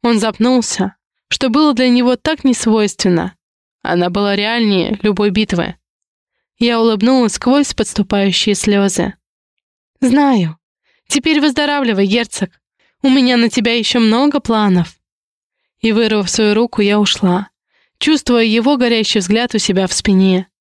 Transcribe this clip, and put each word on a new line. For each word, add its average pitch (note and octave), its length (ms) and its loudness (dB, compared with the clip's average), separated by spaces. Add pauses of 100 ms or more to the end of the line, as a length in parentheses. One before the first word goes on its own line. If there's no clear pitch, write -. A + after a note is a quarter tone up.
Он A#3 160 2
запнулся, A3 760 -2 (320)
что C4 200 -4
было D4 240 2
для B3+ 160 0
него B3 280 2
так D#4 260 -6
несвойственно. G#3 920 -2 (460)
Она F3 280 -2
была G3+ 260 -2
реальнее G#3 640 -2
любой G#3 280 0
битвы. F3+ 500 -4 (800)
Я A#3 220 0
улыбнулась A3+ 520 2
сквозь C#4 400 0
подступающие G3+ 800 -2
слезы. G3 600 -2 (880)
«Знаю. B3 560 2 (500)
Теперь D4+ 320 0
выздоравливай, C#4 680 0
герцог. G#3+ 440 -2 (520)
У C4+ 80 2
меня B3+ 280 4
на A#3 120 2
тебя A#3 280 0
еще A#3 240 0
много B3+ 400 2
планов». G3+ 580 0 (800)
И, A3+ 140 0
вырвав G#3+ 360 0
свою G#3+ 240 0
руку, A3+ 280 -2
я G3+ 180 2
ушла, F#3+ 500 0 (480)
чувствуя B3 460 0
его A3+ 320 2
горящий A#3 440 0
взгляд A3 360 -2
у - 20 2
себя F#3+ 300 0
в - 60 -6
спине. F#3+ 560 2 (120)